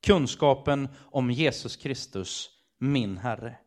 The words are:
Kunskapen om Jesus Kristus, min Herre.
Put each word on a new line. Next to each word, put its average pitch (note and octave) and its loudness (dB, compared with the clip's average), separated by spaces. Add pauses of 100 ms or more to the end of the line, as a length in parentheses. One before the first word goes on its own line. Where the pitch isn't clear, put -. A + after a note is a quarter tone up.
Kunskapen C#3 4 (220)
om B2+ 0
Jesus C3 -2
Kristus, - -8 (300)
min B2 -2
Herre. A2+ -8 (120)